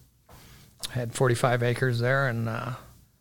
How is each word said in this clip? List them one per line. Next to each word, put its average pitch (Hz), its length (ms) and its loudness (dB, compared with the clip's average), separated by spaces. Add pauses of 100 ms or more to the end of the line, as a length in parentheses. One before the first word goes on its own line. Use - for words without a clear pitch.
(300)
I - 640 -16
had 120 200 -4
forty-five 123 520 2
acres 120 340 0
there, 131 300 2
and, 117 200 -2
uh, 113 220 -4 (500)